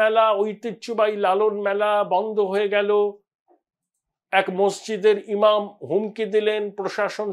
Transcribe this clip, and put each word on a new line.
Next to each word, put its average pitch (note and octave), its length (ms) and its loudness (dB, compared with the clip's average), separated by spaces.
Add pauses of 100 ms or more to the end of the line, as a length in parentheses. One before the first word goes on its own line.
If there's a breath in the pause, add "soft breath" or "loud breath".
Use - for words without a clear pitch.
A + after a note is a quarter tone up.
মেলা, A3 240 4 (160)
ঐতিহ্যবাহী G#3+ 760 -2 (100)
লালন G3+ 300 2 (120)
মেলা G#3 240 0 (240)
বন্ধ G#3+ 220 -2 (140)
হয়ে G3+ 240 0
গেল, G#3 140 0 (1500)
এক F#3+ 80 0 (120)
মসজিদের G3+ 580 2 (180)
ইমাম G#3+ 260 4 (280)
হুমকি G#3+ 360 -2 (100)
দিলেন, G#3+ 280 0 (140)
প্রশাসন G3+ 560 -4